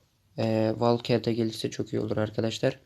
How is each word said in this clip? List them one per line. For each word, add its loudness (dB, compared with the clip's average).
E, 2
Walker 2
de 2
gelirse -2
çok -6
iyi 0
olur -2
arkadaşlar. -2